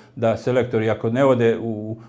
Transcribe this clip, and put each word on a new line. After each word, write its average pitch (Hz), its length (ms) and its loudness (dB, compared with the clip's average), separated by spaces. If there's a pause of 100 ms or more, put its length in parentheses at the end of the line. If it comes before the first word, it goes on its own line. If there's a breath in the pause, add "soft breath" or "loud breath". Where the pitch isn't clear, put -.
(160 loud breath)
da 113 220 0
selektori 117 520 0
ako 110 200 -2
ne 131 160 2
ode 117 340 4
u, - 20 -10
u, 110 360 -8 (120)